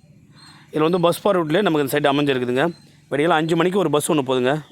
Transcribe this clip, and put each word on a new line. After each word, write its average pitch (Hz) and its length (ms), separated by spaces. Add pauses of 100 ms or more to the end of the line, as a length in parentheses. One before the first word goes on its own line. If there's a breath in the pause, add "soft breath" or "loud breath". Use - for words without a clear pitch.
(720 loud breath)
இதுல 156 160
வந்து 175 180
பஸ் - 180
போற 202 160
ரூட்லயே 165 280
நமக்கு 151 160
இந்த 131 100
சைட் 147 180
அமைஞ்சிருக்குதுங்க. 135 520 (460 soft breath)
விடியகாலை 156 300
அஞ்சு 160 180
மணிக்கு 180 220
ஒரு 165 120
பஸ் 147 180
ஒண்ணு 151 180
போகுதுங்க. 131 240 (180)